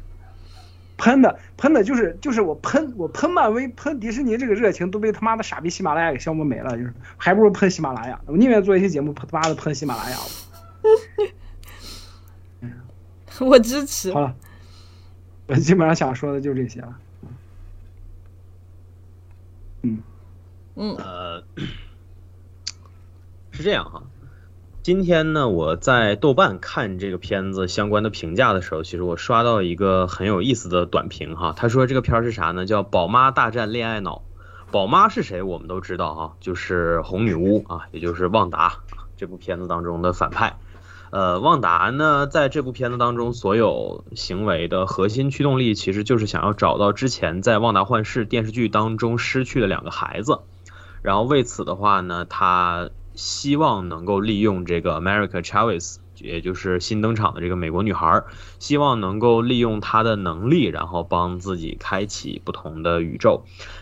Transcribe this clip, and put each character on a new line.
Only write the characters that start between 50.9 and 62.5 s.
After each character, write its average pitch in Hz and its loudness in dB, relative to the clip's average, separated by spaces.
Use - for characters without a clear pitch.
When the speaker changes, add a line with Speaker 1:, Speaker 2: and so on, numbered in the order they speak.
Speaker 3:
然 98 2
后 104 4
为 131 4
此 - -8
的 92 -6
话 101 2
呢， 87 -6
他 87 2
希 - -2
望 110 2
能 82 -10
够 98 2
利 104 0
用 95 2
这 85 0
个 80 -2
America 95 0
Chavez， 101 -2
也 85 -8
就 90 -4
是 90 -2
新 107 -2
登 110 2
场 107 0
的 82 -8
这 87 -2
个 92 -2
美 85 -4
国 87 0
女 104 0
孩， 82 2
希 147 0
望 139 2
能 98 -2
够 117 4
利 123 0
用 110 0
她 110 2
的 113 2
能 92 -2
力， 165 4
然 80 -2
后 87 -4
帮 90 -2
自 92 -6
己 82 -8
开 101 -4
启 - -10
不 - -8